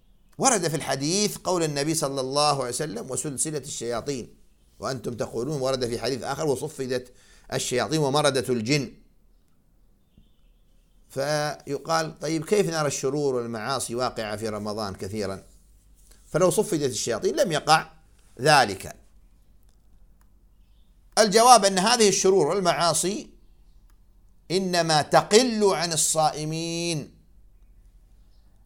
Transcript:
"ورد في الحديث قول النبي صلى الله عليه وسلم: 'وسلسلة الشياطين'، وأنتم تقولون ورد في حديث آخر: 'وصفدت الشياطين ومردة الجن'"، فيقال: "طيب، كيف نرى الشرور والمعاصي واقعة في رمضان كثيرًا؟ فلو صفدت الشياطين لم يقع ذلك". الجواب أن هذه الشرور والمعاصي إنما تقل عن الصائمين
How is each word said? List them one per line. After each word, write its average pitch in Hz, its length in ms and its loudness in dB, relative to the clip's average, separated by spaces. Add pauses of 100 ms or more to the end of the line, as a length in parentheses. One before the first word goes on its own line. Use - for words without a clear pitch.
(380)
"ورد 202 300 2
في 151 80 -2
الحديث 151 600 -2
قول 180 260 -2
النبي 147 300 -2
صلى 139 280 -4
الله 143 380 0
عليه 123 100 -4
وسلم: 156 420 -8
'وسلسلة 147 460 -6
الشياطين'، 117 800 -8 (440)
وأنتم 120 340 -6
تقولون 123 480 -6
ورد 127 260 -2
في 113 120 -6
حديث 117 240 -4
آخر: 139 240 -4
'وصفدت 135 640 -4 (400)
الشياطين 127 460 -2
ومردة 139 500 2
الجن'"، 120 440 0 (2250)
فيقال: 147 1120 -4
"طيب، 156 260 -4
كيف 202 240 2
نرى 156 180 -2
الشرور 139 480 -2
والمعاصي 117 600 -6
واقعة 113 400 -4
في 107 140 -6
رمضان 104 460 -6
كثيرًا؟ 101 480 -6 (840)
فلو 180 240 2
صفدت 156 420 0
الشياطين 117 440 -2
لم 269 160 2
يقع 151 400 2 (500)
ذلك". 127 540 4 (2250)
الجواب 220 480 8
أن 190 140 2
هذه 220 300 4
الشرور 185 380 4
والمعاصي 175 880 0 (1120)
إنما 175 500 2
تقل 214 600 4
عن 170 300 0
الصائمين 160 1200 -2 (1500)